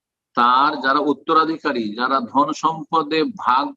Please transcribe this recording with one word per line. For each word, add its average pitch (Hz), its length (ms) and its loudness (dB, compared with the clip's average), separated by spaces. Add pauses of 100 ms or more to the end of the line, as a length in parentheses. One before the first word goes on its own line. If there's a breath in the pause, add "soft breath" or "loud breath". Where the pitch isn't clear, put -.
(340)
তার 131 460 2
যারা 135 180 2
উত্তরাধিকারী, 147 960 0
যারা 127 260 -2
ধন 135 320 0
সম্পদে 156 720 -2
ভাগ 131 520 -2